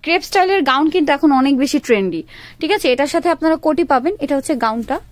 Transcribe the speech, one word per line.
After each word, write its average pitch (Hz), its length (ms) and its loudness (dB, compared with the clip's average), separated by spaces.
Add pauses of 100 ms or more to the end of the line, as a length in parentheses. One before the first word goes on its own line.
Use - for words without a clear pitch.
ক্রেপ 339 260 0
স্টাইলের 381 320 2 (100)
গাউন 285 220 2
কিন্তু 311 240 0
এখন 302 120 2 (100)
অনেক 277 140 2 (100)
বেশি 285 240 0
ট্রেন্ডি, 190 340 0 (380)
ঠিক 320 160 -2
আছে? 330 180 -2
এটার 277 200 -2
সাথে 339 220 0
আপনারা 320 200 0 (100)
কোটি 311 260 2
পাবেন। 277 220 0 (100)
এটা 285 140 -2
হচ্ছে 269 180 -2 (100)
গাউনটা 226 320 -4 (140)